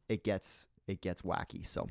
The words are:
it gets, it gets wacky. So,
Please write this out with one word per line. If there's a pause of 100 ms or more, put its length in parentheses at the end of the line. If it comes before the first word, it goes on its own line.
it
gets, (200)
it
gets
wacky.
So,